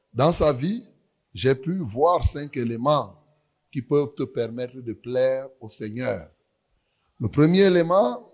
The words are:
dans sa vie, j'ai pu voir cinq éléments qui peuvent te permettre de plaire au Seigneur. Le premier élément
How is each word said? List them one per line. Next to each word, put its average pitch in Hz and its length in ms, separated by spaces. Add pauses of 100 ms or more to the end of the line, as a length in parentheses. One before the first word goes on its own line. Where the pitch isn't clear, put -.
(120)
dans 135 180
sa 160 220
vie, 190 320 (480)
j'ai 127 220
pu 165 240
voir 147 460
cinq 147 320
éléments 117 640 (520)
qui 135 100
peuvent 143 320
te - 80
permettre 123 580
de 117 120
plaire 131 560 (120)
au 110 80
Seigneur. 107 600 (920)
Le 113 100
premier 165 340
élément 190 720